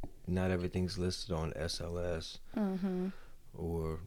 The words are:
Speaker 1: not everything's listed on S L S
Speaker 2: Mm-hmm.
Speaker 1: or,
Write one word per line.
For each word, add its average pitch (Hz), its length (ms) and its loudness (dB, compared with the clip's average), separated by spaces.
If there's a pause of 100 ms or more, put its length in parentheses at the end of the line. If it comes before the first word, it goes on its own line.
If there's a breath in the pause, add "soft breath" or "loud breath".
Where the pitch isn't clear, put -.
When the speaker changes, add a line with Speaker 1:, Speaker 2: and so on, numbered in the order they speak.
(280)
Speaker 1:
not 92 240 4
everything's 90 480 2
listed 90 360 0
on 80 200 2
S 85 260 -2
L 85 160 -2
S 87 400 0 (180)
Speaker 2:
Mm-hmm. 190 520 2 (500 loud breath)
Speaker 1:
or, 82 500 0